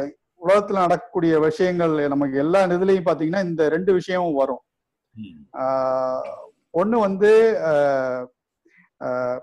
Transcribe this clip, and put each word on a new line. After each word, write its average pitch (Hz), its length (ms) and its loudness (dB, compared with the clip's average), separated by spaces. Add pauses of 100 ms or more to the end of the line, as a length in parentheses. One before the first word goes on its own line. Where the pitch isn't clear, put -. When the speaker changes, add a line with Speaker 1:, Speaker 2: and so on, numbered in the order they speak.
(440)
Speaker 1:
உலகத்துல 202 280 2
நடக்கக்கூடிய 175 640 0
விஷயங்கள் 156 720 0
நமக்கு 139 300 -2
எல்லா 170 260 2
இதுலயும் 185 420 0
பாத்தீங்கன்னா 165 360 -2
இந்த 165 260 0
ரெண்டு 180 240 0
விஷயமும் 180 420 -2
வரும். 135 260 -2 (540)
Speaker 2:
ம். - 420 -20
Speaker 1:
ஆஹ், 131 720 -4 (500)
ஒண்ணு 220 220 0
வந்து, 208 640 4
ஆஹ், 135 640 0 (760)
ஆஹ், 127 420 -4